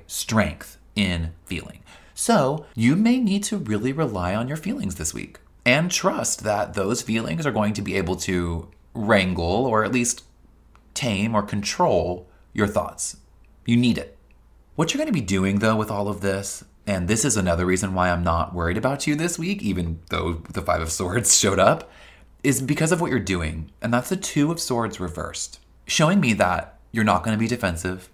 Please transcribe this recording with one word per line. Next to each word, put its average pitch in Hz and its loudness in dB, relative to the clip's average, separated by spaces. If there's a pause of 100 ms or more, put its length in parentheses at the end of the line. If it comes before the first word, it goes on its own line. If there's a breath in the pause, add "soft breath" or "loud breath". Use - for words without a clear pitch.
strength - -2 (180)
in 87 0 (140)
feeling. - -10 (360 loud breath)
So 156 2 (100)
you 117 4
may 233 4
need 202 2
to 214 -4
really 117 -2
rely 104 -2
on 117 -2
your 147 -6
feelings 190 -6
this 80 -6
week - -12 (260)
and 156 4
trust - -2
that 104 0
those 101 0
feelings 113 -2
are 143 0
going 104 0
to - -6
be 98 -4
able 92 0
to 87 -2 (240)
wrangle 98 2
or 107 4
at 101 -2
least 120 0 (720)
tame 110 0
or 101 2
control 98 0 (240 soft breath)
your 101 2
thoughts. - -4 (480)
You 120 4
need 123 4
it. - -10 (580)
What 156 0
you're 269 -2
gonna 311 -2
be 160 2
doing, 98 0
though, 110 2
with 107 -2
all 101 -2
of 95 -6
this, 98 -4 (260)
and 92 -2
this 107 2
is 123 2
another 90 2
reason 95 0
why 90 2
I'm 87 0
not 85 0
worried 87 0
about 127 -2
you 147 2
this 170 -2
week, 202 -4
even 87 -2 (100)
though 85 -4 (100)
the - -6
Five 82 0
of 80 -4
Swords 98 2
<laughs> - -
showed 95 4
up, 110 4 (520 loud breath)
is 131 2
because 160 0
of 175 2
what 170 -2
you're 123 2
doing. 82 -4 (100)
And 117 -2
that's 123 -2
the 185 0
Two 156 0
of 165 -6
Swords 117 -2
reversed, 82 -8 (260)
showing 170 4
me 127 4
that 90 0 (120)
you're 110 0
not 90 4
gonna 110 0
be 113 0
defensive. 92 -4